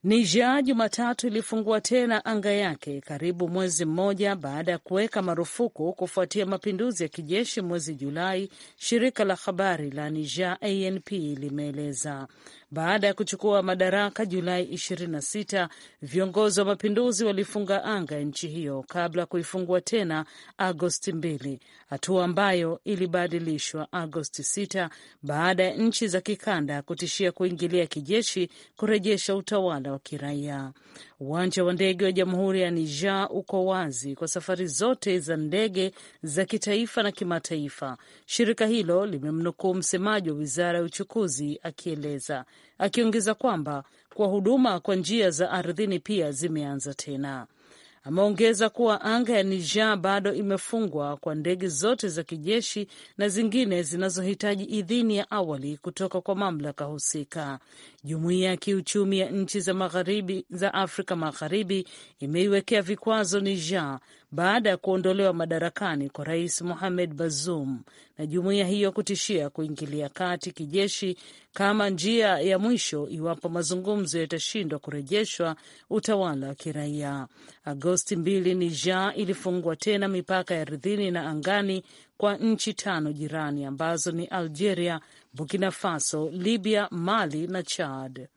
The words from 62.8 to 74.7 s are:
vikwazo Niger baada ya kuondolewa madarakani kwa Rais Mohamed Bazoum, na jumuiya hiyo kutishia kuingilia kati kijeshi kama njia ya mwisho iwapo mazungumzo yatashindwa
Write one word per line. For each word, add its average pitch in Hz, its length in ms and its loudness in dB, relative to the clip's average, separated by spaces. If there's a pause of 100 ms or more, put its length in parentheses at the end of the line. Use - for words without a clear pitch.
vikwazo 202 580 0
Niger 170 600 -2 (320)
baada 202 380 4
ya 185 80 4
kuondolewa 190 560 2
madarakani 165 760 -2
kwa - 160 -8
Rais 170 360 -2
Mohamed 175 520 -2
Bazoum, 147 680 -2 (340)
na 151 80 -4
jumuiya 180 420 2
hiyo 196 240 2
kutishia 185 580 -2
kuingilia 151 600 -4
kati 180 420 -4
kijeshi 185 640 -2 (360)
kama 202 360 4
njia 208 380 4 (120)
ya 185 200 4
mwisho 202 500 0
iwapo 165 400 -4
mazungumzo 175 680 0
yatashindwa 160 600 -2